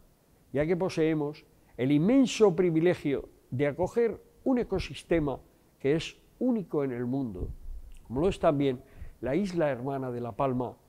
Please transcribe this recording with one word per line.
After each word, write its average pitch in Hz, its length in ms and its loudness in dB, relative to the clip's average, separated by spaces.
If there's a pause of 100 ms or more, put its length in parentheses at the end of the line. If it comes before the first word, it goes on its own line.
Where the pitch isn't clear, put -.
(520)
ya 143 140 0
que 180 100 0
poseemos 160 720 0 (320)
el 131 120 0
inmenso 202 640 6
privilegio 160 760 2 (200)
de 135 160 0
acoger 180 560 -2 (220)
un 254 140 2
ecosistema 160 840 -2 (380)
que 139 180 2
es - 220 -8 (200)
único 214 460 -2
en 135 80 -4
el 120 140 -4
mundo, 120 420 -4 (580)
como 123 140 -4
lo 175 80 2
es 185 100 -2
también 139 440 2 (400)
la 123 120 -2
isla 170 360 0
hermana 131 400 -6
de 123 100 -6
La 117 120 -6
Palma, 127 440 -2 (120)